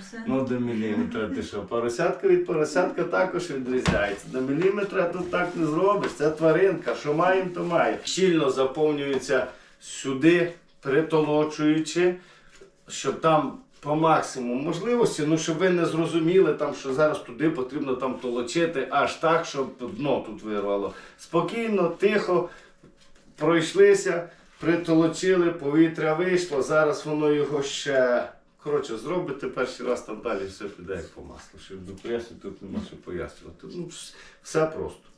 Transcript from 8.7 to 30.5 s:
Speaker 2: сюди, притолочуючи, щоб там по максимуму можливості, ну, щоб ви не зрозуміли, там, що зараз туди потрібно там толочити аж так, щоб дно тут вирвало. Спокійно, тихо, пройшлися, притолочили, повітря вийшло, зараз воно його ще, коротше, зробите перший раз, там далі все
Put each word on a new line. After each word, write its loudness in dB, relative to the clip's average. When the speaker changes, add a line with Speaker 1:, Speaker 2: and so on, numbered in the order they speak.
Speaker 2:
сюди, 2
притолочуючи, 2
щоб -6
там 2
по 0
максимуму 0
можливості, 0
ну, 4
щоб -2
ви 4
не 2
зрозуміли, 2
там, -4
що -6
зараз 2
туди -2
потрібно -4
там -4
толочити -2
аж 0
так, 2
щоб -4
дно 0
тут -12
вирвало. -2
Спокійно, 0
тихо, 2
пройшлися, 4
притолочили, 2
повітря 2
вийшло, 0
зараз 2
воно 0
його 0
ще, 0
коротше, -4
зробите -6
перший -6
раз, -2
там -12
далі -4
все -12